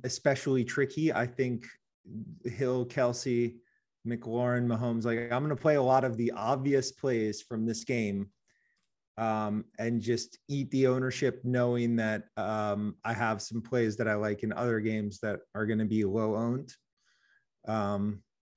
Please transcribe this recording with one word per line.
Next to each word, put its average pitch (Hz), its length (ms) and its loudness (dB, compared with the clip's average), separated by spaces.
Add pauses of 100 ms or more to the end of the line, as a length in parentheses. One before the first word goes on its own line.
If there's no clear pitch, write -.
especially 131 600 2
tricky. 147 500 0
I 117 140 0
think 123 380 -2 (800)
Hill, 123 420 0
Kelsey, 120 720 0 (500)
McLaurin, 120 600 0
Mahomes, 117 380 0
like, 117 260 0
I'm 127 120 2
gonna 151 120 0
play 151 200 4
a 143 60 6
lot 131 220 6
of 120 140 0
the 117 140 0
obvious 131 600 2
plays 113 500 0
from 110 240 -4
this 113 180 -2
game, 101 460 -2 (880)
um, 110 480 -2 (140)
and 117 220 -2
just 117 460 -4
eat 139 240 -4
the 131 160 4
ownership, 127 560 0
knowing 120 540 2
that, 110 280 0 (120)
um, 104 680 -2
I 113 100 -2
have 110 280 0
some 113 200 -6
plays 113 360 0
that 113 100 0
I 107 80 2
like 107 280 -2
in 107 100 -2
other 117 260 0
games 107 400 -2
that 104 200 -4 (140)
are 107 120 -2
gonna 110 200 2
be 107 180 2
low 107 320 0
owned. 123 380 -2 (960)
Um, 104 540 -2 (360)